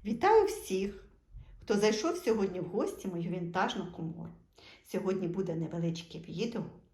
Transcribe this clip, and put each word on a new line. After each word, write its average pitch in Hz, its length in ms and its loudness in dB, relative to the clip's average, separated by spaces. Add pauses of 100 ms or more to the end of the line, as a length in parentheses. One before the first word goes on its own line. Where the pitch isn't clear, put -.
Вітаю 381 420 6
всіх, - 580 -4 (560)
хто 208 160 0
зайшов 214 400 4
сьогодні 196 440 0
в 170 40 -4
гості 214 440 -2
в - 20 -2
мою 170 200 -4
вінтажну 180 640 -2
комору. 165 380 -8 (540)
Сьогодні 185 440 -2
буде 170 260 -2
невеличке 165 640 -4
відео 214 440 -4 (320)